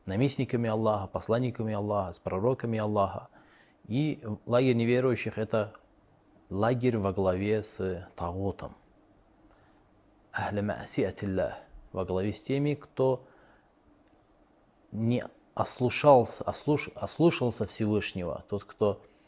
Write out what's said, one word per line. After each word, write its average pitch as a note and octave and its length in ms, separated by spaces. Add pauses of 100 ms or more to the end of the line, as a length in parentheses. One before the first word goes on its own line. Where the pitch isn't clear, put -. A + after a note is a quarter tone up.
наместниками A#2+ 640
Аллаха, G#2+ 380
посланниками A2+ 680
Аллаха, G2+ 400
с - 60
пророками A2+ 600
Аллаха. G#2 480 (600)
И C#3+ 360 (220)
лагерь B2 300
неверующих — A#2+ 640
это G#2+ 380 (760)
лагерь A#2 480
во G2 140
главе G2 500
с F#2 540
тагутом. F#2 600 (1600)
Ахля G2+ 320
маасиатиллах, F#2 920 (360)
во F#2 120
главе F#2 300
с - 100
теми, C#3+ 300
кто C3 520 (1700)
не A2+ 320 (300)
ослушался, B2 880
ослуш-, - 500
ослушался B2 720
Всевышнего, G2 840
тот, G2+ 160
кто - 360 (260)